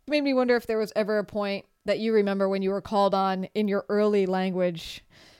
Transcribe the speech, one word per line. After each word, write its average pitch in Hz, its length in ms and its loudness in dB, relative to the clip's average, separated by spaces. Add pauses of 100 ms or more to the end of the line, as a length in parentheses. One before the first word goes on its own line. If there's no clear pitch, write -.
made 294 160 0
me 277 120 0
wonder 247 220 2
if 226 120 -4
there 220 100 -2
was 214 180 -4
ever 214 220 0
a 202 60 -2
point 202 400 -6 (200)
that 202 140 0
you 220 140 0
remember 196 360 2
when 196 140 -2
you 190 80 0
were 196 100 -2
called 202 340 2
on 190 300 0 (100)
in 214 140 0
your 196 200 0
early 208 360 2
language 185 800 -2 (360)